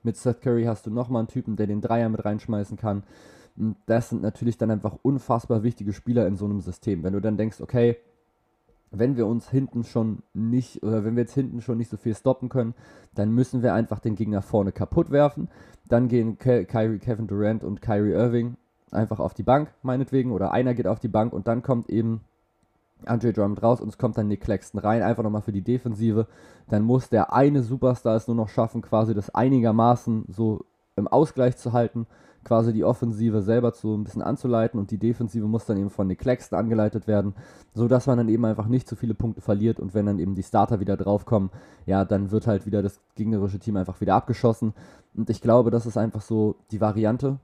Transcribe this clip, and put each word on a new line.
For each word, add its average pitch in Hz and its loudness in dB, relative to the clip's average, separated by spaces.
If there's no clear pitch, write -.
Mit 113 -2
Seth - -2
Curry 117 2
hast 113 -4
du 110 -8
nochmal 120 -2
einen 113 -2
Typen, 110 -6
der 107 0
den 104 -2
Dreier 113 0
mit 107 -2
reinschmeißen 104 -4
kann. 101 -4
Und 110 -2
das 113 0
sind 117 -4
natürlich 113 -2
dann 113 0
einfach 104 -4
unfassbar 120 0
wichtige 104 -4
Spieler 117 0
in 98 -2
so 101 -6
einem 104 -2
System. 90 -6
Wenn 92 -2
du 101 -2
dann 107 -2
denkst, 107 -4
okay, 120 2
wenn 120 0
wir 110 2
uns 117 -4
hinten 127 -2
schon 110 -2
nicht, 117 -4
oder 107 0
wenn 113 -2
wir 120 2
jetzt - -8
hinten 123 -2
schon 113 -4
nicht 117 -4
so 110 -8
viel 110 -4
stoppen 127 -2
können, 117 -2
dann 104 0
müssen 123 0
wir 117 2
einfach 107 0
den 110 -2
Gegner 104 -2
vorne 98 0
kaputt - -2
werfen. 143 2
Dann 120 4
gehen 113 0
Ke-, 120 2
Kyrie, 110 0
Kevin 110 -4
Durant 104 0
und 104 -6
Kyrie 104 2
Irving 120 2
einfach 107 -2
auf - -2
die 104 -8
Bank, 143 2
meinetwegen, 131 0
oder 95 0
einer 127 2
geht 117 0
auf 113 0
die 117 -4
Bank 113 2
und 101 -6
dann 117 0
kommt 120 -2
eben 113 0
Andre 117 0
Drummond 101 0
raus 117 4
und 107 -8
es - -14
kommt 117 -2
dann 104 0
Nick 101 -2
Claxton - -4
rein, 107 2
einfach 110 0
nochmal 107 -2
für 107 -6
die 98 -2
Defensive. 113 0
Dann 104 2
muss 123 2
der 107 2
eine 139 4
Superstar 120 0
es 110 -2
nur 117 0
noch 110 -2
schaffen, 117 -2
quasi 110 0
das 104 -4
einigermaßen 117 2
so 110 -2
im 104 -2
Ausgleich 127 2
zu 117 -6
halten, 117 0
quasi 117 4
die 104 0
Offensive 110 0
selber 117 2
so 107 -4
ein 104 -4
bisschen - -8
anzuleiten 120 -2
und 101 -6
die 107 -4
Defensive 113 -2
muss 110 -2
dann 107 -2
eben 98 -2
von 95 -2
Nick 92 -2
Claxton - -2
angeleitet 107 0
werden, 101 2
sodass 120 2
man 123 4
dann 113 2
eben 117 2
einfach 107 -2
nicht 127 0
zu 113 -8
viele 113 -4
Punkte 113 -4
verliert 110 0
und 95 -8
wenn 104 2
dann 101 0
eben 92 -2
die 95 -4
Starter 104 2
wieder 98 -2
draufkommen, 98 0
ja, 95 2
dann 98 -2
wird 107 0
halt 101 0
wieder 104 0
das 98 -4
gegnerische 104 -2
Team 104 -4
einfach 92 -4
wieder 95 2
abgeschossen. 110 0
Und 113 -6
ich 113 -4
glaube, 117 4
das 113 0
ist 117 -4
einfach 107 -2
so 107 0
die 107 -6
Variante 110 0